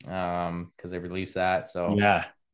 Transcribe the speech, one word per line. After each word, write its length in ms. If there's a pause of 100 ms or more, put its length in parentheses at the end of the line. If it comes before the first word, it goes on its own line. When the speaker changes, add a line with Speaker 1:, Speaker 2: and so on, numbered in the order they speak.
Speaker 1:
um, 720
'cause 120
they 100
released 360
that. 320
So 280
Speaker 2:
Yeah, 300 (280)